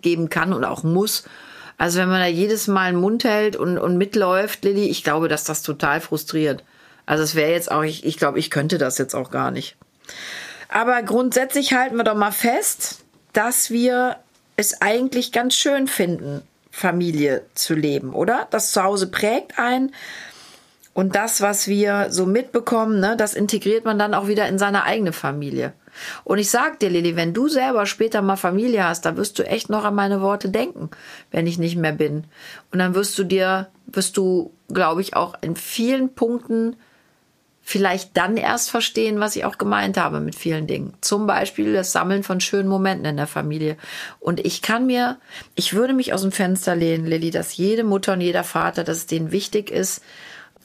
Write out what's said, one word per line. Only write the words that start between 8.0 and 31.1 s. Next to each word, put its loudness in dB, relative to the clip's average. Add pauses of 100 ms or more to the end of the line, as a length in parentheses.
ich -2
glaube, 0
ich -2
könnte 0
das 0
jetzt -4
auch -6
gar -2
nicht. -8 (920)
Aber 2
grundsätzlich 2
halten 2
wir 2
doch 2
mal 2
fest, -2 (280)
dass 0
wir 2 (400)
es 0
eigentlich 0
ganz 0
schön 2
finden, -2 (280)
Familie 0 (120)
zu -2
leben, 0
oder? 0
Das 0
Zuhause 2
prägt -2
einen 0 (1000)
und 2
das, 0
was 2
wir 2
so 0
mitbekommen, 2
ne, 2
das 0
integriert 0
man 0
dann 2
auch 0
wieder 2
in 0
seine 2
eigene 0
Familie. -4 (500)
Und 2
ich 0
sag 0
dir, 2
Lilly, 2
wenn 0
du 2
selber 2
später 0
mal 2
Familie 2
hast, -2
da 0
wirst -2
du 0
echt -2
noch 0
an 0
meine 2
Worte 0
denken, -2 (400)